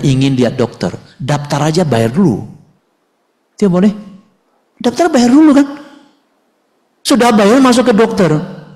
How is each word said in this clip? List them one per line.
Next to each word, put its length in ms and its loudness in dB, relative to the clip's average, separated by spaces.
ingin 320 0
lihat 200 0
dokter, 360 -6
daftar 560 -4
aja 80 0
bayar 320 -2
dulu. 320 -2
Tidak 160 0
boleh? 160 2
Daftar 320 -2
bayar 240 2
dulu 240 6
kan? 100 2
Sudah 320 2
bayar 240 4
masuk 320 2
ke 80 2
dokter. 320 0